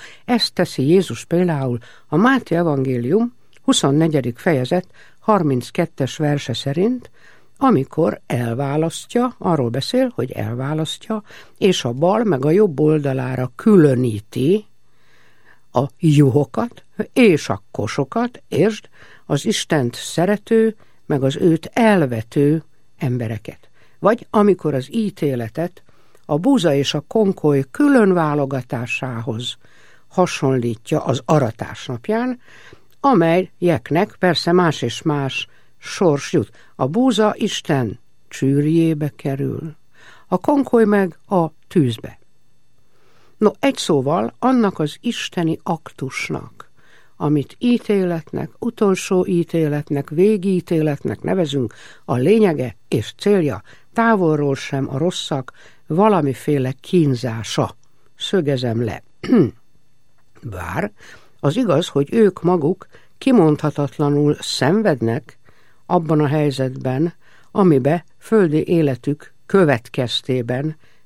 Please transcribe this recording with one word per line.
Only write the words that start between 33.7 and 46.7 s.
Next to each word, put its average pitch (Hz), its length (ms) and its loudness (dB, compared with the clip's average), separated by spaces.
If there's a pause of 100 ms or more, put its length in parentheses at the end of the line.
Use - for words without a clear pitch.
persze 170 340 0
más 175 300 2
és 120 200 -6
más 143 460 -4 (300)
sors - 540 0
jut. 123 180 0 (240)
A 135 120 -2
búza 214 500 2
Isten 135 600 -2 (300)
csűrjébe 151 880 0
kerül, 139 600 -6 (520)
a 180 100 0
konkoly 254 460 2
meg 202 340 0 (100)
a 175 180 2 (220)
tűzbe. - 500 0 (1200)
No, 214 220 2
egy 269 180 0
szóval 165 640 -2
annak 240 400 0
az 151 220 -4
isteni 165 640 -4
aktusnak, - 1080 -10 (460)